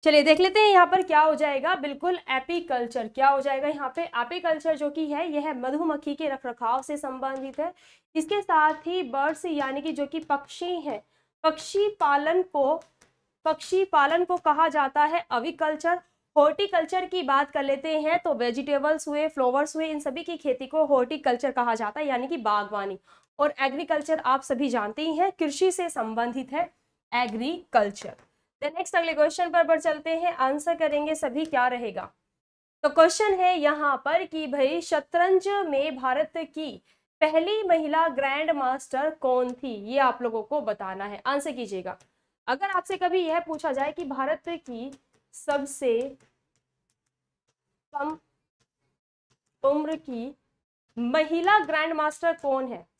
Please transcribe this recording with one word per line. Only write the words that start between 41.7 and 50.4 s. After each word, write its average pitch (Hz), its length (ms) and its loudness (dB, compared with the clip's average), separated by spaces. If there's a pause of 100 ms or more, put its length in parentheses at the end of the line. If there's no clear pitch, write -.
अगर 277 220 -2
आपसे 370 280 -2
कभी 359 220 0
यह 330 220 0
पूछा 311 300 -4
जाए 269 200 -2
कि 339 140 -8
भारत 277 440 -4
की 269 420 -10 (420)
सबसे 277 680 -2 (1900)
कम 294 240 -4 (1500)
उम्र 294 340 0
की 262 360 -10 (640)